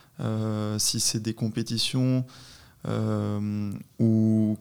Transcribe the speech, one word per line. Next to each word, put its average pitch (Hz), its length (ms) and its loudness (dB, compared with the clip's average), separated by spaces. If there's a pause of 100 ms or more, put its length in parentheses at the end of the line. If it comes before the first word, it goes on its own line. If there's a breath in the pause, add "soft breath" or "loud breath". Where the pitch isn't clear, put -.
(220 soft breath)
euh, 107 580 -2
si - 220 0
c'est - 200 0
des 110 120 -2
compétitions, 127 920 0 (600 loud breath)
euh, 104 840 -2 (280)
où 110 600 4